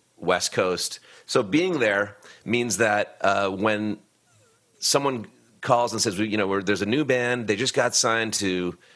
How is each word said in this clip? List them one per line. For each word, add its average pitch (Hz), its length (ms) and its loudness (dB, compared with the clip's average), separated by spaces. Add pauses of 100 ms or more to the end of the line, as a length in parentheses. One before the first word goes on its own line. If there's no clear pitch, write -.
(180)
West 90 340 -2
Coast. 92 480 -2 (260)
So 131 160 2
being 156 380 0
there 104 360 0 (300)
means 120 320 -2
that, 104 440 0
uh, 98 280 2
when 104 480 -2 (800)
someone 135 480 0 (360)
calls 120 320 2
and 107 80 -2
says, 101 180 0
"We, 110 80 0
you 107 100 -2
know, 101 80 2
we're, 98 160 0
there's 98 220 0
a 101 40 -2
new 135 180 0
band, 123 420 0
they 107 80 0
just 123 180 -2
got 123 220 0
signed 113 400 0
to 90 420 -2 (180)